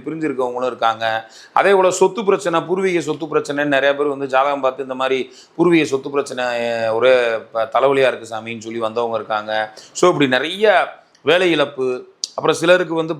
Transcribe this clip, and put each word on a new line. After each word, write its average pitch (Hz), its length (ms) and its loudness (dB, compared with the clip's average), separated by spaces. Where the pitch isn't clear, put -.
பிரிஞ்சிருக்கவங்களும் 127 680 -4
இருக்காங்க. 113 340 -2
அதே 180 180 4
போல 185 120 4
சொத்து 190 280 2
பிரச்சனை, 175 300 0
பூர்வீக 185 400 0
சொத்து 156 240 -6
பிரச்சனைன்னு 147 440 0
நிறைய 139 200 2
பேர் 147 180 0
வந்து 135 200 -6
ஜாதகம் 135 300 0
பார்த்து 131 220 -2
இந்த 131 140 -8
மாதிரி 131 180 0
பூர்வீக 165 360 4
சொத்து 139 240 -2
பிரச்சனை, 127 280 -4
அஹ், 113 320 -2
ஒரே 127 180 4
ப-, 110 200 -2
தலைவலியா 135 360 4
இருக்கு 113 240 -10
சாமின்னு 113 320 -10
சொல்லி 113 200 -4
வந்தவங்க 113 340 -2
இருக்காங்க. 107 300 -4
So, 180 140 4
இப்படி 147 240 2
நிறைய 180 280 -2
வேலை 180 260 4
இழப்பு. 131 320 -2
அப்புறம் 156 220 0
சிலருக்கு 165 400 4
வந்து 165 200 -2